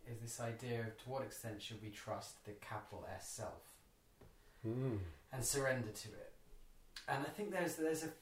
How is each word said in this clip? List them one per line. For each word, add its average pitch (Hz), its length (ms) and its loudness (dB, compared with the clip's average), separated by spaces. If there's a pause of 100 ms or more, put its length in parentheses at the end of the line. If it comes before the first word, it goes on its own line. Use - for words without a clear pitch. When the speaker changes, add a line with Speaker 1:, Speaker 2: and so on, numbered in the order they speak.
(100)
Speaker 1:
is 110 100 -4
this 117 200 -4
idea 117 400 0
of 110 180 -2
to - 100 -8
what 131 140 2
extent 107 400 -4
should 101 180 -6
we 107 100 -4
trust - 560 -4
the 104 60 -4
capital - 640 -6
S - 140 -6
self - 340 -4 (1040)
Speaker 2:
Mm. 120 320 4 (340)
Speaker 1:
and 123 120 2
surrender 131 480 4
to - 160 -6
it. - 240 -10 (760)
And 139 180 4
I - 60 0
think 196 220 0
there's, 170 240 4
there's 160 260 6
a, 160 60 2 (140)